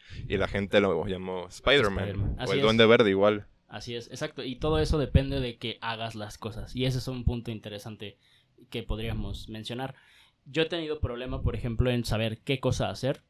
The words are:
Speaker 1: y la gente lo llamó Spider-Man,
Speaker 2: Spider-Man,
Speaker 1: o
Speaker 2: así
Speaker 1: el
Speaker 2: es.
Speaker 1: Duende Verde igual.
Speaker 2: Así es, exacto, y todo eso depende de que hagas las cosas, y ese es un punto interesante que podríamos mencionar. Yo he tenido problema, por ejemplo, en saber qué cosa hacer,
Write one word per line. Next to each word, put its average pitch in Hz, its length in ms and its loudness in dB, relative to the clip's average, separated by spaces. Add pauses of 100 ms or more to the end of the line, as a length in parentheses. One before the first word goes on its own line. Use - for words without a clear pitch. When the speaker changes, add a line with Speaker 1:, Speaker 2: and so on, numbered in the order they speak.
(280)
Speaker 1:
y 101 80 -2
la 95 120 2
gente 101 320 2
lo 87 260 2
llamó 92 420 -6
Spider-Man, 113 500 2 (100)
Speaker 2:
Spider-Man, 101 300 -4
Speaker 1:
o - 40 -8
Speaker 2:
así 107 100 -2
Speaker 1:
el 98 60 2
Speaker 2:
es. - 60 0
Speaker 1:
Duende 113 220 8
Verde 113 240 8
igual. 101 360 4 (200)
Speaker 2:
Así 120 280 -12
es, 117 140 -10
exacto, 143 360 -10
y 127 120 -8
todo 156 240 0
eso 156 180 2
depende 139 420 2
de 120 160 -4
que 113 240 -8
hagas 113 360 -6
las 104 220 -10
cosas, 110 380 -10
y 123 80 -2
ese 127 140 0
es 120 100 -6
un 123 160 -6
punto 117 280 -2
interesante 104 680 -12 (500)
que 117 140 -8
podríamos 110 680 -6
mencionar. 120 460 -10 (520)
Yo 143 160 0
he 160 40 0
tenido 160 340 -4
problema, 127 420 -6
por 120 120 0
ejemplo, 117 360 0
en 120 140 0
saber 110 380 -2
qué 135 160 -2
cosa 123 320 -2
hacer, 127 400 -4